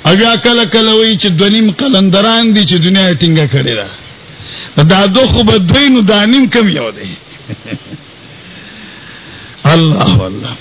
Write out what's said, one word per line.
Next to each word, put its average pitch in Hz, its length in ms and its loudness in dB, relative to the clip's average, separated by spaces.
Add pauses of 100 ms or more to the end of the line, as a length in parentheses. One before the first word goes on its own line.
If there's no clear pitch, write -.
او 160 120 2
بیا 233 280 2
کله 240 220 0
کله 220 260 0
وایي 220 260 2
چې 208 120 -2
دوه 185 200 0
نیم 214 220 2
قلندران 220 840 0
دي 214 80 2
چې 175 140 0
دنیا 185 320 2
یې 175 60 0
ټینګه 156 380 0
کړې 131 220 -2
ده. 101 120 -8 (880)
دا 190 280 2
دوه 214 220 2
خو 240 160 0
به 220 140 2
دوی 262 320 2
نو 254 120 4
دا 208 240 2
نیم 254 220 2
کم 220 220 0
یو 127 220 -6
دی؟ 98 220 -14 (400)
<laughs> - 480 -16 (1600)
الله 156 580 2
الله. 98 400 -10